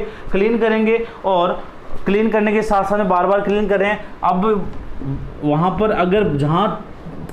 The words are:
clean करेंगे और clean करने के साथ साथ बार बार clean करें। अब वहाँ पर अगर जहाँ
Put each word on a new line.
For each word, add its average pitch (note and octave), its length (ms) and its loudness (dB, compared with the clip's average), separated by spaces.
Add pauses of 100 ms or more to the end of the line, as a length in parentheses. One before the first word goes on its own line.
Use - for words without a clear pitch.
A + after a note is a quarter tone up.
(320)
clean G#3+ 260 2
करेंगे A3 480 2 (180)
और F#3 380 2 (440)
clean G#3 240 4
करने G#3+ 220 2
के G#3+ 100 2
साथ G3+ 220 2
साथ G#3 200 0
बार F3+ 220 2
बार G3+ 140 2
clean G3 280 0
करें। G3+ 300 0 (260)
अब F#3+ 420 2 (760)
वहाँ D3+ 280 2
पर G#3 200 2
अगर F3+ 460 2
जहाँ E3+ 500 0 (460)